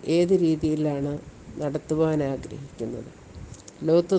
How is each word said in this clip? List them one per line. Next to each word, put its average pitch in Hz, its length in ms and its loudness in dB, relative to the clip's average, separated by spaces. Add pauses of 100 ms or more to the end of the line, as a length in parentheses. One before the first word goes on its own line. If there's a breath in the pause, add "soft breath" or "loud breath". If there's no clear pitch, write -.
ഏത് 175 340 4
രീതിയിലാണ് 151 720 0 (460)
നടത്തുവാൻ 156 640 0
ആഗ്രഹിക്കുന്നത്? 120 880 -8 (720)
ലോത്ത് 175 360 4